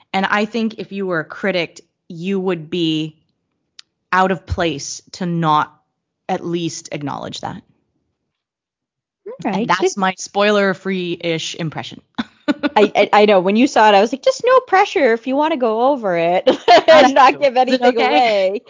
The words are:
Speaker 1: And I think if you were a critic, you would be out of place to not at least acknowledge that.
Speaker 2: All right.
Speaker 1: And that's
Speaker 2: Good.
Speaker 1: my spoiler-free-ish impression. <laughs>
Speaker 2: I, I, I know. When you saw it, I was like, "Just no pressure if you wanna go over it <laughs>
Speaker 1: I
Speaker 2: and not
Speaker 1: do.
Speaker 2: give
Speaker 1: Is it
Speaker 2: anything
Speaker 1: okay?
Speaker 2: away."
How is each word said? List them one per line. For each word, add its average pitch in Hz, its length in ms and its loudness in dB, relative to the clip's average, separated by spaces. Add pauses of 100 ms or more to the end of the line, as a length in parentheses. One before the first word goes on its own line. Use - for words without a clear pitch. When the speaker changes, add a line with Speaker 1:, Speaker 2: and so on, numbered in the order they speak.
(120)
Speaker 1:
And 190 140 -2
I 208 180 0
think 220 340 -4
if 196 120 -12
you 196 160 -6
were 175 140 -2
a 151 40 -10
critic, 180 580 -6 (260)
you 185 320 -6
would 175 280 -4
be 160 540 -4 (920)
out 185 180 2
of 185 160 -6
place 165 560 -6 (100)
to 185 140 -8
not 165 560 -2 (460)
at 185 160 -6
least 170 480 -8
acknowledge 135 480 -10
that. - 220 -12 (1600)
Speaker 2:
All 415 60 -14 (120)
right. 202 160 -4
Speaker 1:
And 170 80 -4
that's 190 280 0
Speaker 2:
Good. 208 40 -8
Speaker 1:
my 185 160 0
spoiler-free-ish 190 1400 -2
impression. - 520 -10
<laughs> - 100 -10 (300)
Speaker 2:
I, 214 460 0
I, 202 180 2
I 208 140 6
know. 202 140 4
When 196 160 0
you 247 100 4
saw 226 220 4
it, 208 60 6
I 196 60 6
was 220 120 0
like, 262 100 -10
"Just - 240 -2
no 508 140 6
pressure 381 520 0
if 226 140 -4
you 262 100 -2
wanna 311 200 0
go 240 320 0
over 220 280 0
it 170 300 0
<laughs> - 220 0
Speaker 1:
I 311 360 6
Speaker 2:
and 262 100 2
not 269 200 6
Speaker 1:
do. 269 60 -12
Speaker 2:
give 269 160 0
Speaker 1:
Is 254 180 2
it 247 80 -2
Speaker 2:
anything 247 140 2
Speaker 1:
okay? 247 100 2
Speaker 2:
away." 220 640 0